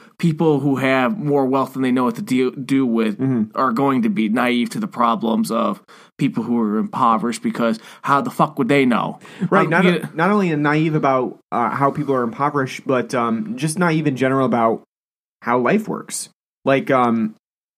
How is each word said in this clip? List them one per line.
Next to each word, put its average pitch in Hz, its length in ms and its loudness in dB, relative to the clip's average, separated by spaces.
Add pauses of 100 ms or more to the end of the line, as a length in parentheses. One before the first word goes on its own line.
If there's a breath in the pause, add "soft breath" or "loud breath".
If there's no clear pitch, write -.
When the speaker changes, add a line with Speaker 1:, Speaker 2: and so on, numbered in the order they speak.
(180 loud breath)
Speaker 1:
people 160 420 2
who 139 160 0
have 131 420 0
more 143 300 0
wealth 131 260 -2
than 131 80 -6
they 127 100 0
know 127 120 2
what 117 120 0
to 113 60 -10
do, 127 340 0
do 135 300 0
with 110 320 0
Speaker 2:
Mm-hmm. 123 380 0
Speaker 1:
are 131 160 0
going 131 320 2
to 113 60 2
be 104 200 0
naive 120 400 0
to - 100 -6
the 107 80 -4
problems 113 640 0
of 113 320 -2 (380 loud breath)
people 120 240 0
who 120 180 0
are 107 160 0
impoverished, 113 640 0
because 113 380 -2 (240 loud breath)
how 139 180 2
the 123 80 -6
fuck - 300 -2
would 123 80 0
they 135 180 4
know? - 340 -2 (300 loud breath)
Speaker 2:
Right, 170 140 4
Speaker 1:
Um, 151 80 0
Speaker 2:
not, 175 120 4
Speaker 1:
you 175 300 2
Speaker 2:
not 170 160 0
only 190 260 2
naive 151 380 0
about, 135 460 0 (120)
uh, 117 200 -2
how 139 180 2
people 139 240 -2
are 127 100 0
impoverished, 135 600 -4
but, 127 300 0
um, 113 420 -2
just 156 220 -4
naive 160 260 2
in 135 100 0
general 131 300 2
about 113 380 0 (580)
how 120 160 0
life 147 300 2
works. - 420 -10 (360)
Like, 135 260 2
um, 113 420 2 (440)